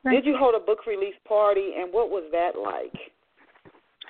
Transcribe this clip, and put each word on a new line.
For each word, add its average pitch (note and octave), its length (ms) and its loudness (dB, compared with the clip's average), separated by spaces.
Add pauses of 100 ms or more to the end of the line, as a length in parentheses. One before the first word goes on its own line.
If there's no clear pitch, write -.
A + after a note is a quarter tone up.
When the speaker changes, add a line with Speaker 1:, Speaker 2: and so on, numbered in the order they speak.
Speaker 1:
Thank B3+ 200 4
Speaker 2:
did - 20 2
you C#4+ 120 2
hold B3+ 160 6
a G#3 100 -2
book A3 220 -2
release G3 400 -6
party, G#3 520 2
and F3+ 140 -8
what A3 180 0
was F#3 200 -6
that E3+ 280 -2
like? E2 360 -8 (1160)